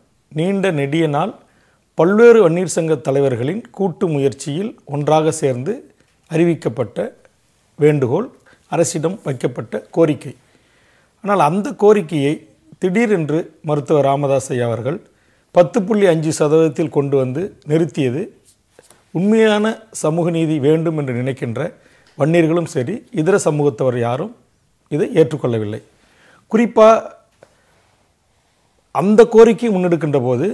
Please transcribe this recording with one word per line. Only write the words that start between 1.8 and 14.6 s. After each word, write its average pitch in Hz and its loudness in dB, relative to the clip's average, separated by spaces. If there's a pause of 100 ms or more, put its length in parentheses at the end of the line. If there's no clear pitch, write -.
பல்வேறு 220 6
வன்னியர் 170 0
சங்க 156 -2
தலைவர்களின் 139 -2
கூட்டு 190 -4
முயற்சியில் 147 -4 (140)
ஒன்றாக 147 0
சேர்ந்து 135 -4 (560)
அறிவிக்கப்பட்ட 151 -2 (680)
வேண்டுகோள், 151 2 (440)
அரசிடம் 160 -2
வைக்கப்பட்ட 131 -8
கோரிக்கை. 151 0 (880)
ஆனால் 190 2
அந்த 202 -4
கோரிக்கையை 165 2 (440)
திடீரென்று 185 0 (200)
மருத்துவர் 147 0
ராமதாஸ் 139 -2
ஐயா 123 -2